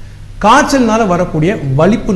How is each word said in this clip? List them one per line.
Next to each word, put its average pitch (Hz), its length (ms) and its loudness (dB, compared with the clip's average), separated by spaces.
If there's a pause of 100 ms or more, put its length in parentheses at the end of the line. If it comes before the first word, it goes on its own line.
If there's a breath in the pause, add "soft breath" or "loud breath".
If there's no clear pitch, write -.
(460 loud breath)
காய்ச்சல்னால 233 680 2
வரக்கூடிய 175 420 -2 (240)
வலிப்பு 202 340 2